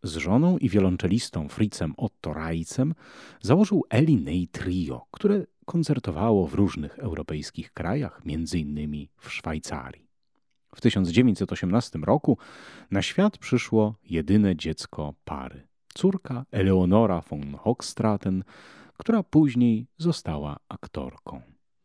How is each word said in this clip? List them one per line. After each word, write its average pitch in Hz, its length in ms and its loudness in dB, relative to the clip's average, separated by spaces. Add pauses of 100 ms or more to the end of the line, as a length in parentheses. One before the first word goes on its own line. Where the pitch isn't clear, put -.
z 80 120 -6
żoną 117 420 2
i 120 120 0
wiolonczelistą 90 800 0
Fritzem 104 480 -2
Otto - 360 -6
Reissem 82 640 -4 (460)
założył 180 480 4
Eli 143 280 4
Ney 82 300 -2
Trio, 76 640 -4
które 202 340 0 (200)
koncertowało 110 840 0
w - 60 -10
różnych 80 460 -2
europejskich - 720 -8
krajach, 104 520 -6
między 80 340 -4
innymi 73 580 -6
w - 120 -20
Szwajcarii. 73 800 -10 (680)
W - 60 -20
tysiąc 101 280 2
dziewięćset 104 420 2
osiemnastym 90 520 -2
roku 120 340 2 (540)
na 98 100 0
świat 202 360 0
przyszło 110 680 0
jedyne 95 520 2
dziecko 78 580 -8 (120)
pary, 67 420 -12 (260)
córka 175 580 -2
Eleonora 95 680 4
von 71 340 -10
Hoogstraten, 101 880 -2 (540)
która 226 260 0
później 120 640 2 (100)
została 76 600 -4 (120)
aktorką. - 720 -12 (440)